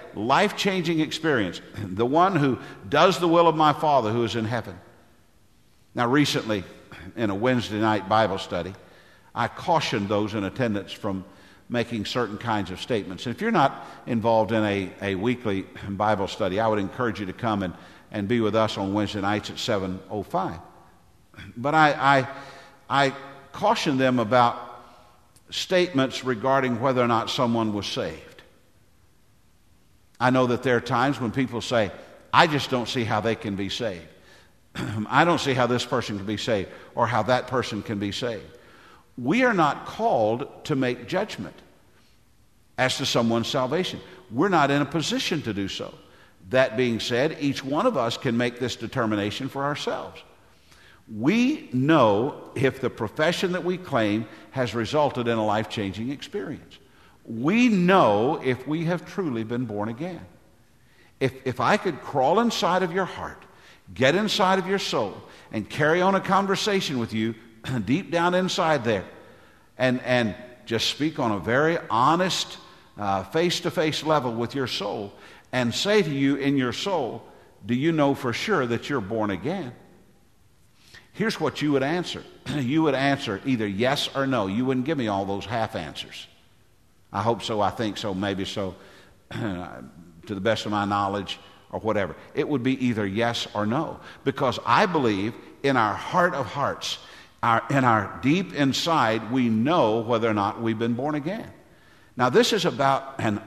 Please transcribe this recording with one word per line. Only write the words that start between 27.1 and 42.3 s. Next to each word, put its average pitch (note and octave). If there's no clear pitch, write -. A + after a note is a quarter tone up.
someone A2+
was G2+
saved. -
I B2+
know B2+
that A#2
there B2+
are A2+
times B2
when A#2
people A#2+
say, G#2+
"I D#3+
just D3
don't C3
see B2
how G#2+
they A2
can A2
be G2
saved. F#2
<clears throat> -
I C#3+
don't E3+
see C#3
how B2
this A#2+
person A2+
can F#2+
be G#2
saved G2+
or A#2
how A2+
that B2
person A#2
can G#2
be G2+
saved." A2
We D3+
are B3
not D#3
called C3
to D3+
make B2
judgment E3+